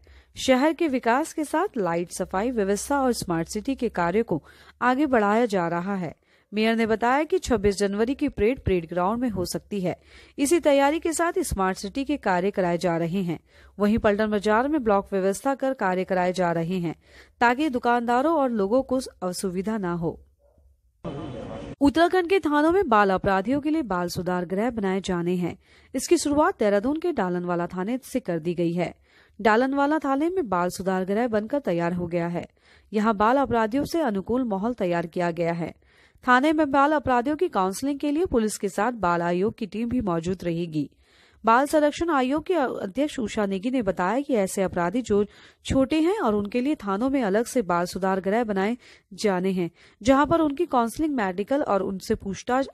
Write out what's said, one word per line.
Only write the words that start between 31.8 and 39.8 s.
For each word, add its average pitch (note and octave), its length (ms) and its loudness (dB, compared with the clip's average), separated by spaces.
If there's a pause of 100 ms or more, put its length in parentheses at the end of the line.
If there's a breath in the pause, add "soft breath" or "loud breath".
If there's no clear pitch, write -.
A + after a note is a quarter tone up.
हो F3 140 -2
गया E3+ 200 -2
है। F3 200 -6 (460 soft breath)
यहाँ G#3+ 220 2
बाल G#3+ 220 4
अपराधियों A#3 480 0
से E4 160 -2
अनुकूल A#3 440 -2
माहौल G#3+ 280 -2
तैयार E3+ 340 -2
किया F3 240 -2
गया E3+ 220 -2
है। E3+ 220 -6 (500 soft breath)
थाने B3+ 280 4
में D4+ 180 2
बाल C#4+ 220 4
अपराधियों C4 440 0
की F4 120 0
काउंसलिंग G#3 500 -2
के D4 120 -2
लिए D#4 140 0
पुलिस A3+ 340 0
के G3+ 100 -4
साथ G#3 240 0
बाल F3 300 0
आयोग F3+ 360 0
की A3 80 -6
टीम A3 220 -6